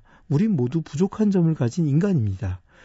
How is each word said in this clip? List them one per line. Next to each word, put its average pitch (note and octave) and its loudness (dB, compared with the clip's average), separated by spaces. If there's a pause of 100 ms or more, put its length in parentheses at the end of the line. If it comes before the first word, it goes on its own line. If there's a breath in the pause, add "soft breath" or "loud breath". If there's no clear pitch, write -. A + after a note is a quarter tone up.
(280 soft breath)
우린 F#3+ 0
모두 C3+ -2
부족한 G3 -2
점을 E3+ 2
가진 D3 -2
인간입니다. B2+ 0 (240 soft breath)